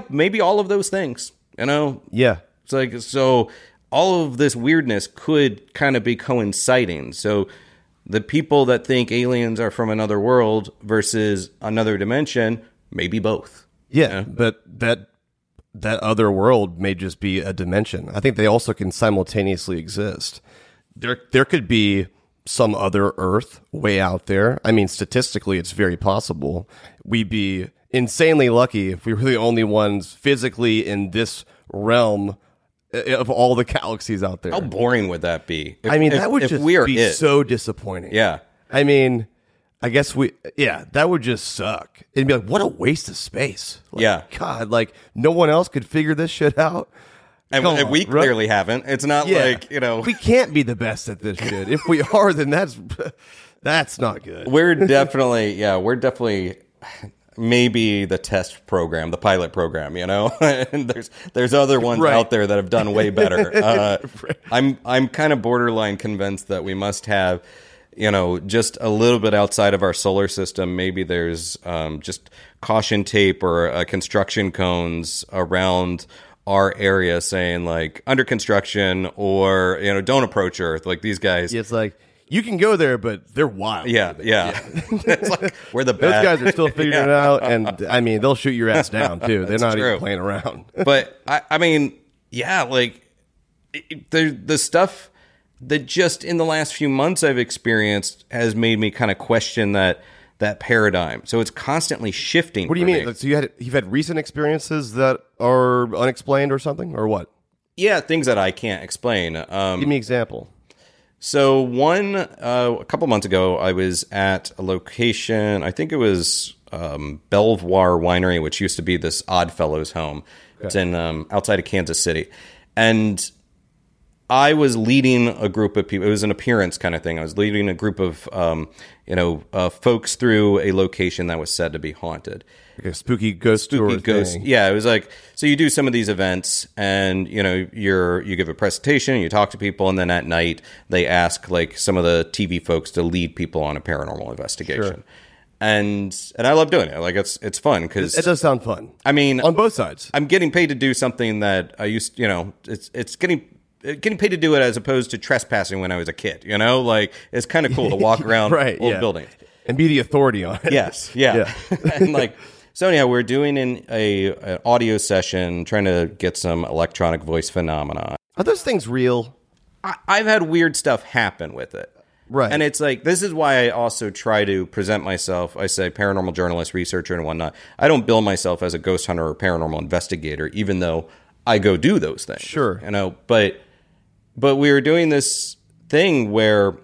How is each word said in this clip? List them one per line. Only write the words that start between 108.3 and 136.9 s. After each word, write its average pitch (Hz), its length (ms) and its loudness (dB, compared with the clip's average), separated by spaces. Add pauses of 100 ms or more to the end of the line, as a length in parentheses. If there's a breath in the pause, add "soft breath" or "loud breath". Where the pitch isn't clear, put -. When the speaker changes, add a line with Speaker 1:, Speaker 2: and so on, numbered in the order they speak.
Speaker 1:
I 95 100 2
can't 95 340 -6
explain. 90 520 -2
Um, 92 460 -4
Speaker 2:
Give 139 80 0
me 143 60 2
an 131 40 0
example. 113 500 -4 (720 soft breath)
Speaker 1:
So 135 420 4
one, 160 540 0
uh, 123 640 -2
a - 60 -12
couple - 200 -2
months 107 220 2
ago, 92 300 2
I 92 160 0
was 92 380 -2
at 98 460 -2
a 95 60 -8
location, 104 960 -2
I 78 80 -4
think 160 220 -4
it 156 60 -2
was, 98 580 0 (160)
um, 73 580 -10
Belvoir 95 680 4
Winery, 90 420 2
which 78 180 -6
used 95 180 -2
to 87 40 -8
be 87 160 0
this 78 300 -4
Oddfellows 80 640 -2
home. 76 320 -8 (340 soft breath)
Speaker 2:
Okay. - 80 -14
Speaker 1:
It's 95 100 -6
in, 90 200 0
um, 82 340 -4
outside 101 300 0
of 82 60 -6
Kansas 82 360 -2
City. 80 260 -2 (480 loud breath)
And 110 540 2 (1000)
I 139 240 6
was 139 240 2
leading 123 500 4
a 107 220 -2
group 104 260 0
of 98 140 0
people. 98 180 -2
It - 20 4
was 104 140 0
an 104 80 0
appearance 101 460 0
kind 87 180 -2
of - 80 -6
thing. 82 160 -4
I - 20 -6
was 80 160 -6
leading 104 300 2
a 92 60 -2
group 101 260 -4
of, 87 320 -4
um, 82 380 -2 (360 loud breath)
you - 80 -6
know, 87 380 0
uh, 90 160 0
folks - 480 0
through 107 460 4
a 98 100 0
location 92 560 0
that 85 100 -4
was 78 160 -6
said 82 200 -4
to 80 60 -8
be 78 120 -8
haunted. - 540 -12 (320 soft breath)
Speaker 2:
Like - 80 -16
a 92 80 -6
spooky 110 400 -2
ghost 107 320 2
Speaker 1:
Spooky 107 300 2
Speaker 2:
tour - 40 -4
Speaker 1:
ghost. 101 340 0
Speaker 2:
thing. 92 120 -8
Speaker 1:
Yeah, 113 240 4
it 98 40 2
was 107 120 0
like, 113 260 2 (240 loud breath)
so 151 120 -2
you 143 100 4
do 151 120 4
some 139 160 2
of 131 60 2
these 117 160 0
events, 92 580 -2 (120)
and, 95 500 0